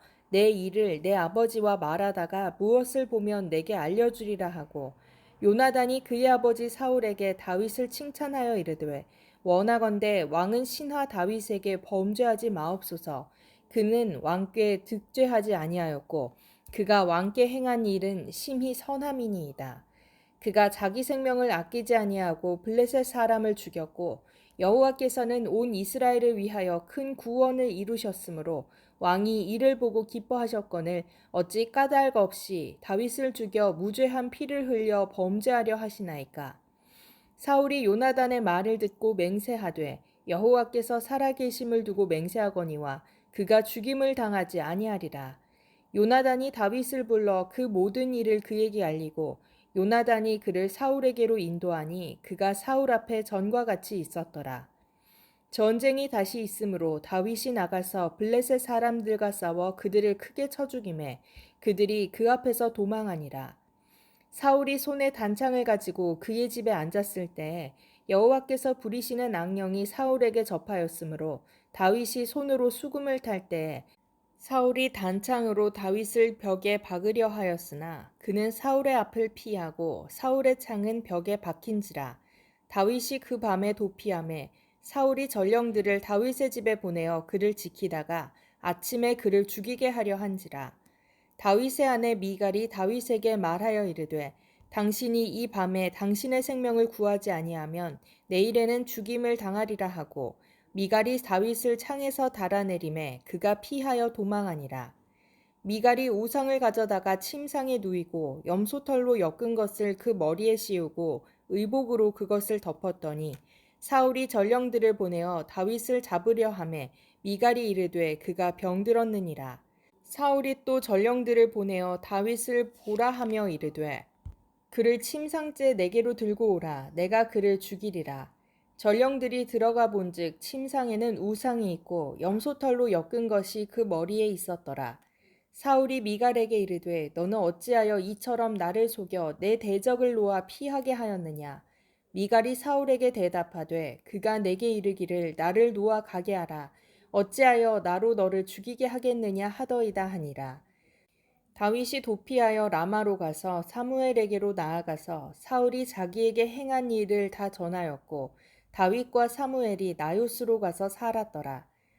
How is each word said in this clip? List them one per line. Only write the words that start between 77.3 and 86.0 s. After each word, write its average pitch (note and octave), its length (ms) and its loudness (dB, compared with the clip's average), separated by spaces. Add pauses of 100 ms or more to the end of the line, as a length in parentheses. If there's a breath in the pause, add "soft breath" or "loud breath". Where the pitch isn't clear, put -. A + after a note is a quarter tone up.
그는 G#3 320 -2
사울의 C4+ 440 0
앞을 A3 360 0
피하고 E3 800 -6
사울의 C4 460 2
창은 A3 480 -4
벽에 F#3 320 -2
박힌지라. F#3 800 -6 (500 soft breath)
다윗이 A#3+ 540 0
그 A#3+ 180 -6
밤에 G3+ 320 0
도피하매 E3+ 760 -6 (320 soft breath)
사울이 C4+ 460 0
전령들을 G#3 720 2